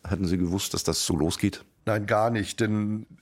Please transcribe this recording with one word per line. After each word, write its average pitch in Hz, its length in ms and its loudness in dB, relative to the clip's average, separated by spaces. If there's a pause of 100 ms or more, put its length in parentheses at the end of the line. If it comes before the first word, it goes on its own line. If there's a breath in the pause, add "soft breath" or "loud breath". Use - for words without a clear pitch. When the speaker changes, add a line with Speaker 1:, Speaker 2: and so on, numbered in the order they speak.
Speaker 1:
Hätten 95 200 0
Sie 90 120 2
gewusst, 90 360 0
dass 82 100 -2
das - 220 0
so 90 100 0
losgeht? 85 480 0 (220)
Speaker 2:
Nein, 107 220 -2
gar 110 220 4
nicht, 110 300 -2
denn 107 460 0 (160)